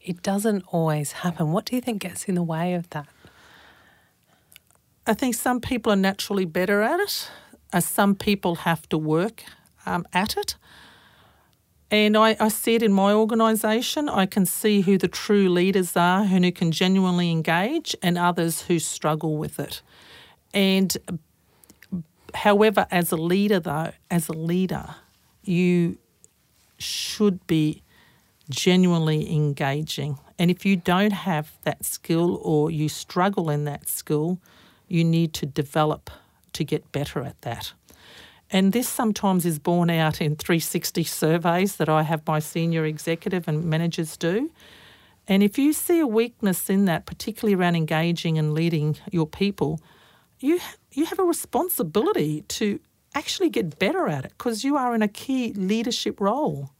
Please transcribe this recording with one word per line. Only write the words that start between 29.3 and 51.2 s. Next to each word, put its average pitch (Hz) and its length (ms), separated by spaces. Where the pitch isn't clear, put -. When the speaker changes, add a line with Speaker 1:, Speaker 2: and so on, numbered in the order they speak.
Speaker 2:
engaging. 147 840
And 175 120
if 180 140
you 196 100
don't 185 360
have 170 400
that - 220
skill 175 580
or 151 280
you 151 180
struggle 180 600
in 147 160
that 147 220
skill, 156 520
you 165 160
need 165 320
to - 100
develop 151 640
to 165 100
get - 280
better 139 320
at - 180
that. - 320
And 196 220
this 247 140
sometimes 202 580
is 160 120
borne 175 320
out 160 320
in 151 140
three 170 240
sixty - 440
surveys 175 720
that 156 120
I 156 140
have 156 240
my 156 120
senior 165 460
executive 165 640
and 156 160
managers 165 540
do. 208 340
And 196 140
if 208 160
you 285 160
see 339 260
a 311 80
weakness 220 640
in 196 160
that, 165 200
particularly 208 500
around 175 200
engaging 160 600
and 151 160
leading 156 440
your 165 140
people, 160 540
you, 320 200
you 302 140
have 330 120
a 381 60